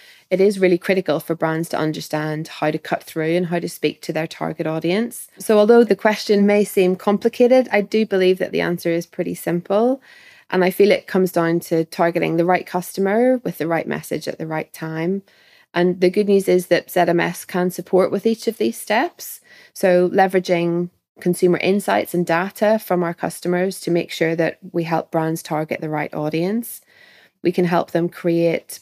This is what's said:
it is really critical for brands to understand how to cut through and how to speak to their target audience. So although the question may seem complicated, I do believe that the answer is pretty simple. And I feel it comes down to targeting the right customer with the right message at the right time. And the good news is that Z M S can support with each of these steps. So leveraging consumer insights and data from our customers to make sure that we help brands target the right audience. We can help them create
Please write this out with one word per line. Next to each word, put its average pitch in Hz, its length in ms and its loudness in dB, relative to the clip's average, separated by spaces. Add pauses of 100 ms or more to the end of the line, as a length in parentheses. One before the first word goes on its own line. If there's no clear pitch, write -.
(300)
it 185 100 2
is 196 180 4
really 185 200 4
critical 175 420 0
for 165 140 -4
brands 160 360 -2
to - 80 -4
understand 156 720 -4
how - 220 -4
to 156 80 -2
cut - 240 -4
through 160 340 -2
and 180 100 0
how 175 120 -2
to 175 100 -4
speak - 340 -6
to - 100 -8
their 156 140 -4
target 165 400 -6
audience. 170 640 -4 (100)
So 214 200 2
although 233 260 8
the 202 120 2
question 208 500 2
may 208 180 4
seem 185 320 2
complicated, 240 760 2
I 208 100 2
do 220 240 0
believe 185 320 2
that - 140 -4
the 165 80 -2
answer 170 300 -2
is 170 160 -2
pretty 175 280 -6
simple. 202 640 0 (500)
And 185 140 2
I 180 60 2
feel 202 200 4
it - 160 2
comes 185 260 0
down 170 280 0
to 165 240 0
targeting 165 520 0
the 170 80 2
right 180 220 0
customer 208 720 0
with 180 200 -6
the - 80 -4
right 165 200 -2
message 156 420 -6
at - 100 -8
the 160 80 -10
right 156 260 -6
time. 165 500 -6 (520)
And 180 280 0
the 185 80 4
good 202 180 0
news 196 200 2
is 180 180 2
that - 240 0
Z 180 100 0
M 170 180 2
S 170 260 -2
can 180 260 -2
support 180 420 0
with 202 140 -2
each 226 200 -2
of 220 120 -4
these 226 200 -2
steps. - 640 -4 (340)
So 180 360 2
leveraging 175 800 0 (300)
consumer 175 380 2
insights 196 560 0
and 175 120 0
data 202 520 0
from 180 240 -2
our 170 120 -4
customers 180 640 -4
to - 100 -4
make 170 200 0
sure 165 240 -2
that 160 240 -2 (140)
we 170 120 -2
help 160 260 -2
brands 160 320 -2
target 156 380 -4
the 160 80 -6
right 151 240 -4
audience. 170 680 -4 (640)
We 180 100 0
can 180 140 2
help 170 240 0
them 170 180 0
create 170 720 -2